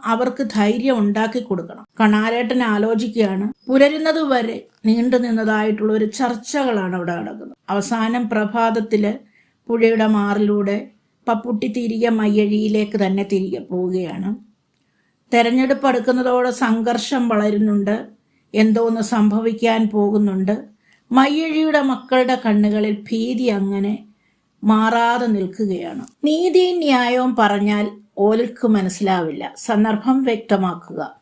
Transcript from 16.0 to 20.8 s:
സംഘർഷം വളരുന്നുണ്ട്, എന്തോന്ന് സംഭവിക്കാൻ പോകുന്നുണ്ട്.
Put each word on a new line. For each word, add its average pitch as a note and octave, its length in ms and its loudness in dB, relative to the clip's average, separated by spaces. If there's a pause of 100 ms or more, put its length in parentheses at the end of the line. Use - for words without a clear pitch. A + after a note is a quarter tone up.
സംഘർഷം A#3 760 0
വളരുന്നുണ്ട്, G#3 760 0 (480)
എന്തോന്ന് A3+ 480 2
സംഭവിക്കാൻ A3 880 2
പോകുന്നുണ്ട്. G#3 760 0 (460)